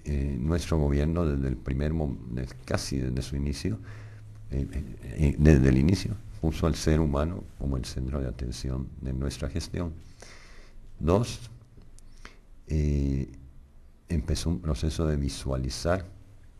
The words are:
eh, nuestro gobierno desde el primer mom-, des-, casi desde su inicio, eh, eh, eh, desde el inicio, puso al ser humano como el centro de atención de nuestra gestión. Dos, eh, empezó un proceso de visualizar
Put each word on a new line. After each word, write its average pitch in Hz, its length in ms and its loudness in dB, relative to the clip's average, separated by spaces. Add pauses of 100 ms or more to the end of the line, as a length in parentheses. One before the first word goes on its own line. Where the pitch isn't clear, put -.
eh, 71 340 0
nuestro 80 380 2
gobierno 76 480 4
desde 69 240 2
el 64 80 -2
primer 69 340 -2
mom-, 67 420 -2
des-, 64 300 -6
casi - 340 -2
desde 64 240 0
su 69 140 -6
inicio, 73 440 -2 (720)
eh, 69 200 -2
eh, 67 320 -6
eh, 65 340 2
desde 73 300 10
el 65 100 8
inicio, 92 380 4 (240)
puso 80 280 2
al 78 80 4
ser 78 260 4
humano 78 420 0 (160)
como 67 160 0
el 60 80 -2
centro 65 380 -4
de 64 80 -2
atención 65 580 -4 (140)
de 65 100 -4
nuestra 69 380 -4
gestión. 87 420 -4 (1080)
Dos, 98 500 2 (1160)
eh, 71 640 2 (800)
empezó 82 400 0
un 87 100 0
proceso 78 480 0
de 76 100 2
visualizar 69 880 -2 (540)